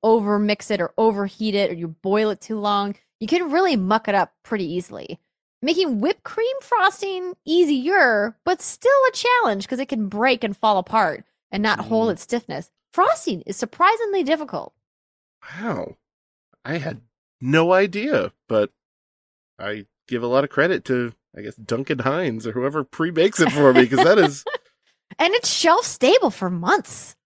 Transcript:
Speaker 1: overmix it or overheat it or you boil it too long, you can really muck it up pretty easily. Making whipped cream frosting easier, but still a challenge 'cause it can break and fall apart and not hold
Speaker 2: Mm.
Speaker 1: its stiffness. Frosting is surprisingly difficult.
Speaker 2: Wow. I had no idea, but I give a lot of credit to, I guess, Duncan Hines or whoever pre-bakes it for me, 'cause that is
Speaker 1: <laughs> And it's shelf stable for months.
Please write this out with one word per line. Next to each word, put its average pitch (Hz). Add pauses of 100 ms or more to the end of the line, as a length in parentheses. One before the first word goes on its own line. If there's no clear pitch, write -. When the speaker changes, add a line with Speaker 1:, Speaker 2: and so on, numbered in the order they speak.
Speaker 1:
overmix 208
it 202
or 165
overheat 208
it 202
or 170
you 165
boil 202
it 196
too 220
long, 202 (240)
you 220
can 339
really 339
muck 208
it 202
up 185 (100)
pretty 202
easily. 165 (440)
Making 311
whipped 320
cream 480
frosting 392 (100)
easier, 285 (100)
but 359
still - (160)
a 508
challenge 466
'cause 254
it 269
can 214
break 240
and 202
fall 214
apart 185 (280)
and 202
not 214
hold 226
Speaker 2:
Mm. 190
Speaker 1:
its 165
stiffness. - (200)
Frosting 359
is -
surprisingly 392
difficult. 277 (720)
Speaker 2:
Wow. 160 (680)
I 156
had 139 (380)
no 160
idea, 190 (140)
but 107 (840)
I 104 (200)
give 120
a 120
lot 131
of 147
credit 165
to, 123 (220)
I -
guess, 104
Duncan 120
Hines 127
or 113
whoever 139
pre-bakes 165
it 160
for 143
me, 127
'cause 127
that 202
is 147
Speaker 1:
<laughs> -
And 349
it's 480
shelf 349
stable 392
for 185
months. 180 (100)